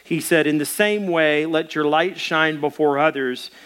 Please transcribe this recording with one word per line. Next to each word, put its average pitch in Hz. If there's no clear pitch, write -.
he 165
said, 156
"In 151
the 143
same 208
way, 156
let 160
your 151
light 165
shine 156
before 143
others, 139